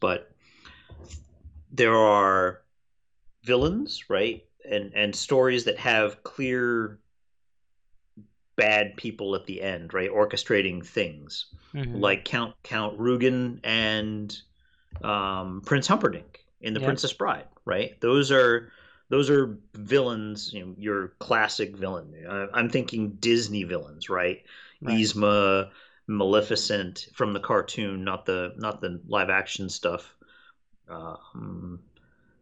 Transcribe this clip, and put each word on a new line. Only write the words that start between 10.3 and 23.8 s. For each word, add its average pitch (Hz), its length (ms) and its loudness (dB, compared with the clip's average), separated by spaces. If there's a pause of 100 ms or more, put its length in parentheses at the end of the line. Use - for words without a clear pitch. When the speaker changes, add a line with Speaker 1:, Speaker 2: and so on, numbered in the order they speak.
Speaker 1:
things 78 640 -6 (280)
Speaker 2:
Mm-hmm. 131 220 -6
Speaker 1:
like 98 280 2
Count, 117 380 -4
Count 107 360 -6
Rugen 123 640 2
and, 107 720 0 (680)
um, 95 640 -2
Prince 139 200 2
Humperdinck - 560 0 (200)
in 113 100 -4
The 113 80 -2
Speaker 2:
Yep. 131 60 -2
Speaker 1:
Princess 135 260 0
Bride, 107 320 -4 (220)
right? 104 340 -2
Those 135 320 4
are, 120 400 4 (380)
those 135 180 4
are 135 300 4 (160)
villains, 107 760 -2
you 101 140 -12
know, 92 140 -14
your 101 300 -4 (100)
classic 107 580 0
villain. 90 380 -8 (120)
Uh, 98 280 -6
I'm 117 160 0
thinking 113 400 -2 (100)
Disney 110 440 2
villains, 82 440 -8